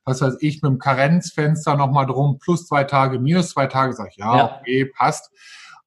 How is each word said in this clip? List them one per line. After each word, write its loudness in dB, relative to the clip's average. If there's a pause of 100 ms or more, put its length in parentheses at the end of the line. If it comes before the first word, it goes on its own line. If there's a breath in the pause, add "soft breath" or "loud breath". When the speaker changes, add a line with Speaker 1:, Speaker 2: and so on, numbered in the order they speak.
Speaker 1:
was -4
weiß 0
ich, -2
mit 0
dem 0
Karenzfenster 0
noch 0
mal 2
drum, 0
plus -2
zwei 0
Tage, 0
minus 0
zwei -2
Tage.“ -2
Sag -10
ich, -20
„Ja, 0
Speaker 2:
Ja. 0
Speaker 1:
okay, -2
passt.“ -2 (560 loud breath)